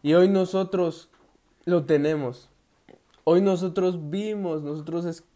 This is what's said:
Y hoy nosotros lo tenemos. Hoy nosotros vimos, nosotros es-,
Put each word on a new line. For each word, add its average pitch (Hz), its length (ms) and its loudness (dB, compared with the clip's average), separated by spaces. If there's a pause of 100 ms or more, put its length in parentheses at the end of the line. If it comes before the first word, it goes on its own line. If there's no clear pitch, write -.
Y 147 120 2
hoy 180 140 6
nosotros 185 840 -2 (560)
lo 170 180 2
tenemos. 147 640 -2 (760)
Hoy 175 180 6
nosotros 185 640 -2
vimos, 190 540 -6
nosotros 156 420 -6
es-, 170 200 -8 (120)